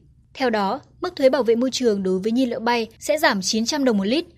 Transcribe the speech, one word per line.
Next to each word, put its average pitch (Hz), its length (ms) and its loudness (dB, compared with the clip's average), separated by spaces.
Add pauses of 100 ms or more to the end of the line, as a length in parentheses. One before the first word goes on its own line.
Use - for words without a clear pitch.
(340)
Theo 262 160 -2
đó, 214 300 -2 (220)
mức 359 140 -6
thuế 269 140 6
bảo 269 140 0
vệ 226 120 4
môi 247 160 0
trường 214 320 0
đối 185 160 0
với 208 120 -2
nhiên 247 180 2
liệu 233 100 -6
bay 233 280 -2 (120)
sẽ 302 180 -2
giảm 285 240 2
chín 214 240 -2
trăm 285 200 -2
đồng 233 120 2
một 196 100 0
lít, 302 180 0 (120)